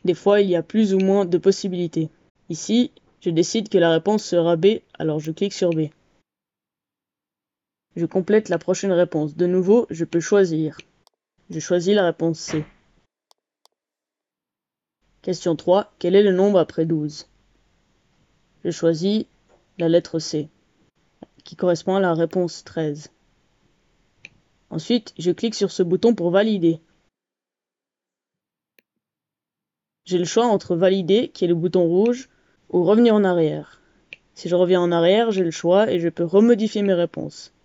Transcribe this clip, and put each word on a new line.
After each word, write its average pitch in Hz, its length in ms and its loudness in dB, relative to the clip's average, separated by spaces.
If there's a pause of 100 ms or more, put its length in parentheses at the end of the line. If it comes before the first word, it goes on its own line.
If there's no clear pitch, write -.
Des 175 100 0
fois, 202 260 2
il 196 100 0
y 175 60 0
a 165 80 -4
plus 214 300 0
ou 190 40 2
moins 196 280 2
de 175 120 0
possibilités. 175 720 -2 (380)
Ici, 220 420 -2 (300)
je 180 100 -4
décide 185 380 -2
que 196 100 0
la 170 140 4
réponse 202 320 0
sera 170 320 0
B, 196 240 2 (180)
alors 156 220 -4
je 156 100 -10
clique 196 240 -4
sur 175 160 -2
B. 156 200 -4 (2000)
Je 170 100 -4
complète 208 420 0
la 170 100 -2
prochaine 190 320 -2
réponse. 165 460 0
De 175 100 0
nouveau, 185 420 2
je 165 160 -6
peux 170 140 -4
choisir. 165 580 0 (720)
Je 160 120 -10
choisis 180 340 0
la 196 120 2
réponse 165 340 -2
C. 156 240 -6 (2500)
Question 175 320 -4
trois, 185 460 0
quel 175 160 2
est 208 80 6
le 196 80 4
nombre 190 260 2
après 165 280 0
douze ? 151 420 -6 (1400)
Je 165 80 -4
choisis 170 540 -2 (520)
la 165 100 -2
lettre 165 300 0
C, 156 300 -6 (960)
qui - 100 -20
correspond 180 400 -2
à 196 60 2
la 175 140 2
réponse 170 500 -4
treize. 151 480 -8 (1600)
Ensuite, 226 460 -4
je 165 140 -4
clique 220 240 -4
sur 196 160 -4
ce 185 140 -2
bouton 190 320 2
pour 170 160 -2
valider. 185 480 0 (3250)
J'ai 180 140 -4
le 175 60 -2
choix 226 220 0
entre 196 280 -2
valider, 190 540 2
qui - 160 -6
est 170 40 0
le 175 60 2
bouton 170 300 0
rouge, 220 440 0 (420)
ou 180 120 0
revenir 220 320 4
en 208 80 2
arrière. 160 580 -2 (540)
Si - 140 -14
je 175 80 0
reviens 180 240 2
en 175 100 0
arrière, 190 400 2
j'ai 190 140 -2
le 160 80 -2
choix 190 400 2
et 175 80 -2
je 170 80 -2
peux 170 160 -4
remodifier 208 580 2
mes 196 100 0
réponses. - 600 -6 (120)